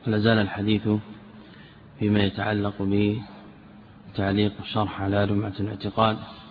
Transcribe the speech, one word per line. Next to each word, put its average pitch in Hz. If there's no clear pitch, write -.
فلا 110
زال 110
الحديث 104
فيما 104
يتعلق 101
بتعليق 101
الشرح 104
على 101
لمعة 104
الاعتقاد 107